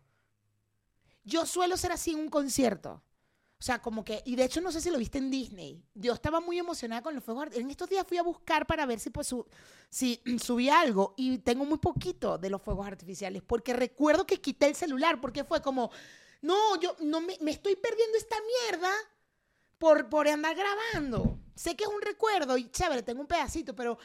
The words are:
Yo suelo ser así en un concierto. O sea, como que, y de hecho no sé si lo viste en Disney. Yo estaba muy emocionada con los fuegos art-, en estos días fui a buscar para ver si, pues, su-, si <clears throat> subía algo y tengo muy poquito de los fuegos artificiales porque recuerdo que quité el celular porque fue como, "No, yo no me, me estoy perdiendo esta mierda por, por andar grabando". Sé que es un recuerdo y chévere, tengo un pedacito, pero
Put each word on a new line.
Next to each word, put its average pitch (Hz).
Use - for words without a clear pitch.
Yo 302
suelo 359
ser 359
así 330
en 302
un 311
concierto. 240
O -
sea, 240
como 220
que, 214
y 247
de 254
hecho 262
no 359
sé 320
si 349
lo 311
viste 233
en 269
Disney. 180
Yo 226
estaba 311
muy 349
emocionada 247
con 320
los 247
fuegos 240
art-, 302
en 247
estos 359
días 381
fui 359
a 339
buscar 320
para 320
ver 233
si, 254
pues, 294
su-, 247
si 240
<clears throat> 240
subía 254
algo 202
y 254
tengo 247
muy 302
poquito 269
de 185
los 196
fuegos 196
artificiales 190
porque 240
recuerdo 294
que -
quité 285
el 294
celular 302
porque 277
fue 311
como, 262
"No, 381
yo 359
no 320
me, 370
me 302
estoy 392
perdiendo 453
esta 440
mierda 359
por, 311
por 294
andar 302
grabando". 403
Sé 339
que 415
es 415
un 415
recuerdo 370
y 240
chévere, 302
tengo 240
un 285
pedacito, 294
pero 233